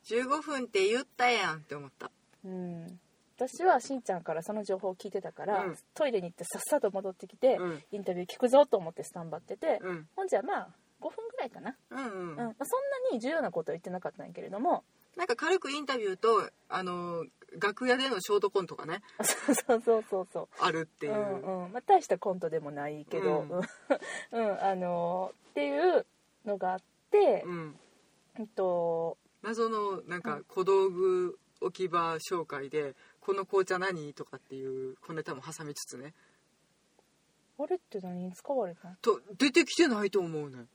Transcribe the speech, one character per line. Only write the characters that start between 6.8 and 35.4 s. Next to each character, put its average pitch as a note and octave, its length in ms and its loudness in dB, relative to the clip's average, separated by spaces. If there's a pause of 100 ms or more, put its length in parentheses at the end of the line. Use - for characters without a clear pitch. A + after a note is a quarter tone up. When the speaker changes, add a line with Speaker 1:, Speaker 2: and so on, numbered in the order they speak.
Speaker 2:
戻 G3 200 -4
っ F#3 40 -14
て - 120 -14
き - 120 -20
て、 B3+ 180 6
Speaker 1:
う F3+ 120 -2
ん。 D3+ 140 -6 (100)
Speaker 2:
イ G3+ 60 -6
ン G3 60 -8
タ F#3 80 -2
ビ F3+ 120 -2
ュ - 20 -8
ー - 20 -16
聞 - 100 -12
く B3 120 4
ぞ C#4 160 10
と A#3 100 2
思 E3 140 -4
っ - 20 -20
て - 100 -10
ス - 120 -12
タ F3 80 -8
ン E3 80 -10
バ D#3 80 -6
っ - 20 -10
て G3 160 -10
て、 C#4 240 0
Speaker 1:
う F3+ 120 -4
ん。 D#3+ 220 -8
Speaker 2:
ほ F#4+ 100 -4
ん F#4 40 -4
じ - 80 2
ゃ、 G3 60 2
ま D4 200 -2
あ、 F#3+ 60 -12 (320)
五 D#4 80 -6
分 A4 200 -8
ぐ B4 100 -12
ら C#4 80 -4
い A#3 40 -8
か - 100 -16
な。 A3 140 -8 (160)
Speaker 1:
う - 40 -14
ん B3+ 40 -6
う - 40 -6
ん。 F#3 300 -6
Speaker 2:
う - 20 -
ん。 - 20 -8
ま A#3+ 60 -6
あ、 A#3 40 -2 (200)
そ B4 100 -2
ん C#5 140 -2 (200)
な - 20 0
に A#3 80 0
重 B3+ 100 -2
要 D#4+ 100 0
な G#3 100 -2
こ E3+ 140 -4
と - 80 -4
は - 40 -4
言 E3+ 40 -10
っ - 20 -20
て - 60 -10
な F3+ 100 -6
か D#3+ 120 -6
っ - 20 -20
た - 120 -14
ん - 20 -12
や F3 80 -16
け - 80 -12
れ - 80 -12
ど G3 100 -6
も。 D4+ 240 2 (320)
Speaker 1:
な F4+ 80 -4
ん - 20 -4
か A#4 100 0
軽 F4+ 220 2
く C4+ 120 -4
イ D4 100 -4
ン C#4+ 60 -8
タ C4+ 100 0
ビ A3 80 -2
ュ F#3+ 80 0
ー F#3 40 -4
と、 A3 340 4 (180)
あ F#3 140 -2
の、 F3 420 -4 (340)
楽 G#3 300 0
屋 B3 80 8
で C4 140 0
の G3 100 0
シ G3 100 -6
ョ G#3 60 6
ー G3 40 6
ト G3 100 2
コ G3 100 2
ン F3 60 -4
ト C#3+ 100 -12
が - 80 -10
ね。 F3 180 -6 (100)
Speaker 2:
<laughs> G#3 120 -6
そ - 520 2
う A3+ 40 0
そ A3+ 180 4
う G#3+ 120 -2
そ F#3+ 100 0
う F3+ 100 -6
そ E3 120 -6
う。 - 60 -10 (100)
Speaker 1:
あ E3+ 120 4
る D#3+ 120 0
っ - 160 -10
て D3+ 80 -4
い - 20 -2
う。 G#3+ 60 -2
Speaker 2:
う - 20 0
ん F#3+ 480 -2
う F3+ 40 -10
ん。 F#3+ 40 -12
ま A#3+ 60 -6
あ、 - 40 -8
大 F#4+ 200 8
し - 60 -14
た F3+ 100 2
コ F#3+ 160 0
ン F#3 60 -4
ト E3 100 -2
で D#3+ 100 0
も D3 100 -8
な D3 200 -4
い D3+ 160 -10
け F#3+ 140 -2
ど。 F3+ 200 2
Speaker 1:
う - 40 -6
ん。 D3+ 120 -8
Speaker 2:
<laughs> - 760 -4
う A#3 80 0 (120)
ん。 - 100 -2
あ G3 120 2
の、 F3+ 600 -2 (160)
っ - 40 -20
て C#4+ 120 0
い C#4+ 120 0
う E4+ 260 4 (400)
の G3+ 140 -2
が F#3 160 -2
あ - 20 -4
っ - 20 -8 (320)
て、 E4 360 8
Speaker 1:
う F3+ 40 -8
ん。 D#3+ 280 -8 (600)
Speaker 2:
う A3+ 40 -8
ん G#3+ 60 -8
と、 E3+ 680 0 (240)
Speaker 1:
謎 A3+ 300 0
の、 G3+ 320 -2
な F3 160 -6
ん - 40 -6
か、 D3 240 -6
小 F#3 180 -2
道 F#3+ 260 6
具 F3+ 480 0 (240)
置 - 100 -2
き F#3 160 -4
場 E3 300 0
紹 E3+ 260 -4
介 C#3 240 -8
で、 D3+ 140 -2
Speaker 2:
う C#3+ 60 -4
ん。 C3 60 -10 (260)
Speaker 1:
「こ G3 140 0
の G3 100 -2
紅 F#3+ 220 4
茶 F#3 120 0
何？」 F3 360 -4
と - 100 -10
か - 140 -14
っ - 20 -14
て - 160 -14
い C3 340 -6
う C3 60 -16 (100)
小 E3+ 60 -10
ネ D#3 100 -6
タ D#3+ 120 -6
も C3 80 -12